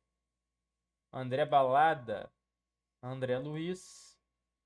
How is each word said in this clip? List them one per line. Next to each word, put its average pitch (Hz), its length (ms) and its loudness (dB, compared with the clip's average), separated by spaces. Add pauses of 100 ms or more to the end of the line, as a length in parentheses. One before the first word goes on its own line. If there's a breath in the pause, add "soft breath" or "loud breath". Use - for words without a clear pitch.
(1120)
André 131 340 -2
Balada. 135 840 2 (720)
André 127 360 -4
Luiz. 160 800 -10 (480)